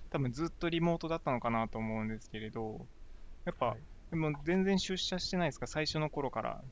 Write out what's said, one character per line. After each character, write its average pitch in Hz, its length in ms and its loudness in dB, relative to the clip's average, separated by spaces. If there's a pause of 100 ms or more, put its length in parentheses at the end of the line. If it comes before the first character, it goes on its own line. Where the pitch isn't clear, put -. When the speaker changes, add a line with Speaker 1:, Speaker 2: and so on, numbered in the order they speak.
(100)
Speaker 1:
多 160 80 0
分 127 140 2
ず 151 140 0
っ 165 40 -4
と - 180 -2
リ 165 120 2
モ 170 160 6
ー - 20 -8
ト - 80 -4
だ 165 100 2
っ 165 80 -4
た 147 60 2
の 123 80 2
か 117 120 0
な 113 180 2
と 113 100 -4
思 110 220 0
う 107 40 0
ん 110 40 0
で 110 100 -4
す - 120 -16
け 107 100 -6
れ 107 100 -6
ど、 110 340 -4 (600)
や 175 80 0
っ - 20 -10
ぱ、 127 120 4
Speaker 2:
は 113 100 2
い。 - 20 -10 (320)
Speaker 1:
で 170 60 -2
も 156 160 4 (100)
全 185 220 4
然 196 140 6
出 185 180 0
社 185 240 -2
し - 100 -2
て 190 60 2
な 180 80 4
い 156 40 4
で 131 40 2
す - 80 -14
か？ 123 60 -4
最 156 200 0
初 156 120 0
の 151 100 2
頃 139 220 0
か - 100 0
ら 117 320 -2